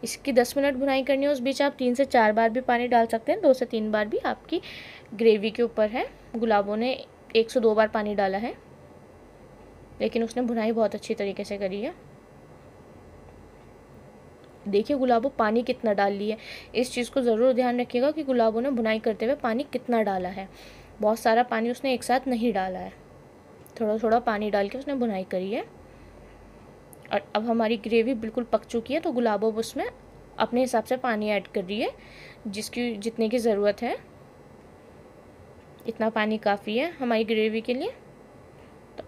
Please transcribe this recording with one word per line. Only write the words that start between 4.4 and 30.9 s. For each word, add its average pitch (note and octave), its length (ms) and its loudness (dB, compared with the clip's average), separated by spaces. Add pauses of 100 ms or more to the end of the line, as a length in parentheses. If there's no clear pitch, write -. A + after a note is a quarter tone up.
ग्रेवी G#3+ 380 4
के A#3+ 120 -2
ऊपर A3 260 0
है। D4 180 -4 (280)
गुलाबों G#3+ 420 2
ने A#3+ 140 -2 (440)
एक A3+ 160 4
से B3+ 80 2
दो A3 160 4
बार G#3+ 140 6
पानी G#3 260 -2
डाला G3 220 2
है, B3+ 180 -4 (1500)
लेकिन A3+ 220 0
उसने A#3+ 200 -4
भुनाई A3+ 280 0
बहुत A3 240 0
अच्छी A3 200 -4
तरीके G3+ 280 -4
से G3+ 140 -6
करी G3+ 240 -4
है। D4+ 120 -6 (2750)
देखिए A3 300 2
गुलाबो B3 340 2
पानी A3+ 320 2
कितना A#3 300 -2
डाल G3+ 200 2
ली G3+ 160 -4
है, A3 80 -4 (380)
इस B3 160 0
चीज़ A#3+ 200 -4
को C#4 100 2
ज़रूर A#3+ 320 4
ध्यान B3 280 2
रखिएगा B3 300 0
कि D4+ 120 -4
गुलाबो A#3 360 2
ने C4+ 120 -2
भुनाई A3 280 0
करते A3 260 -2
हुए C4 120 0
पानी A#3+ 260 -2 (100)
कितना A#3 300 0
डाला F#3 260 -2
है। F#3+ 200 -10 (520)
बहुत G#3+ 180 2
सारा A#3 260 4
पानी A#3 260 -2
उसने C4 220 -2
एक B3 100 -4
साथ C4 240 0
नहीं A#3 260 0
डाला F#3 260 -2
है, F#3 140 -12 (840)
थोड़ा A3 220 0
थोड़ा A3+ 240 4
पानी G#3+ 300 -2
डाल G3+ 180 2
के A#3+ 80 -10
उसने C#4 180 -6
भुनाई G#3+ 300 -2
करी F#3+ 260 -4
है। D#4 140 -4 (1400)
और G3+ 140 -2 (140)
अब A3 100 0
हमारी A3+ 320 2
ग्रेवी A3+ 380 2
बिल्कुल A3 280 -4
पक A3 200 0
चुकी A#3 300 -4
है, D#4 60 2
तो D#4+ 120 -2
गुलाबो A3 420 2
उसमें C4+ 360 -4 (480)
अपने A#3+ 240 0
हिसाब B3 220 0
से B3+ 140 -2